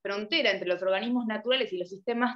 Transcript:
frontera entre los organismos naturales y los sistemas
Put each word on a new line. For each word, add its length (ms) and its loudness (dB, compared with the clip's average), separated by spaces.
frontera 500 2
entre 180 -2
los 120 0
organismos 440 0
naturales 480 0
y 40 -4
los 120 -6
sistemas 460 -2